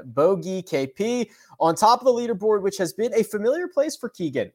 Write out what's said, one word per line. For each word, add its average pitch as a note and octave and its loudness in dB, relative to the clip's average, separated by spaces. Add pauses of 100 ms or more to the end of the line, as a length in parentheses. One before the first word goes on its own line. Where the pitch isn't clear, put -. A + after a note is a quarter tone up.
bogey. F3 0
K C#3 -2
P A3+ -4 (300)
on E3 2
top A#3 4
of B3 -4
the C4 6
leaderboard, A3 0
which G3 -4
has F3 -2
been A3+ -2
a A3 2
familiar A#3+ -2
place D4+ -2
for A#3+ -8
Keegan C3 -4